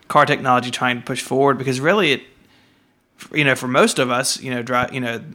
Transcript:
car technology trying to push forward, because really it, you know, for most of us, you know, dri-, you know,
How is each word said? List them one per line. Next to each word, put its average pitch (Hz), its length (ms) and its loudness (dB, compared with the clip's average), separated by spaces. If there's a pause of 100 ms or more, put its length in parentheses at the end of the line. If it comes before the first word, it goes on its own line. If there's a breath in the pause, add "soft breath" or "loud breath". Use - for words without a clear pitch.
car 147 180 6
technology 123 460 2
trying 123 260 -2
to 117 60 -12
push 127 180 -6
forward, 131 360 2
because 131 220 -4
really 165 340 2
it, - 100 -4 (1080 soft breath)
you 151 120 0
know, 135 120 4
for 127 120 -6
most 139 300 2
of 123 140 0
us, 127 280 -2
you 131 120 -8
know, 123 100 -4
dri-, 123 300 -2
you 135 80 -6
know, 117 220 -6 (140)